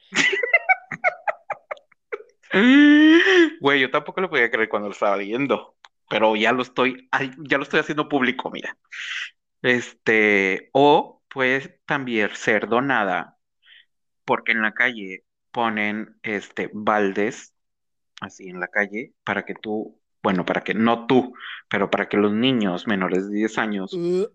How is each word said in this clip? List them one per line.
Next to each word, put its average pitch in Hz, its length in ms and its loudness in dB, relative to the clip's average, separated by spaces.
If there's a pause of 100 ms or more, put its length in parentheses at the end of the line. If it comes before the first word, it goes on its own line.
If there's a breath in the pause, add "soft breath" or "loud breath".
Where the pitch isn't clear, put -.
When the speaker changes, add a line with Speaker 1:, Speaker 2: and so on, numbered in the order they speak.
(120)
Speaker 1:
<laughs> - 3500 2
Güey, 139 220 2
yo 131 80 0
tampoco 151 320 -4
lo 185 80 -2
podía 120 220 2
creer 110 180 0
cuando 104 180 -4
lo 95 60 -8
estaba 101 240 0
leyendo, 110 580 -4 (320)
pero 110 280 2
ya 110 160 2
lo 127 100 0
estoy, 127 480 -2
ay, 131 300 -4
ya 143 180 -2
lo 143 60 -4
estoy 160 160 -2
haciendo 151 280 -4
público, 127 440 -2
mira. - 260 -12 (880 loud breath)
Este, 107 1080 2
o 147 520 2 (100)
puede 135 540 -2
también 123 480 -2
ser 104 340 0
donada, 113 720 0 (840 soft breath)
porque 117 280 -2
en 113 100 0
la 107 140 -2
calle 107 480 -4 (280)
ponen, 107 680 -4
este, 104 500 -8
baldes, 107 840 -2 (680)
así - 280 -16
en 90 100 -12
la 87 80 -8
calle, 104 460 -6 (100)
para 101 220 -4
que 95 100 -12
tú, 107 440 -10 (220)
bueno, 92 240 0
para 85 180 -2
que, - 120 -4
no 117 320 0
tú, 127 260 2 (360 loud breath)
pero 98 200 -2
para 101 180 -2
que 101 100 -2
los 104 160 2
niños 107 520 0
menores 95 460 -2
de 104 40 -4
diez 110 220 -2
años 104 360 -4
Speaker 2:
Uh, 180 320 -2
uh. - 100 -8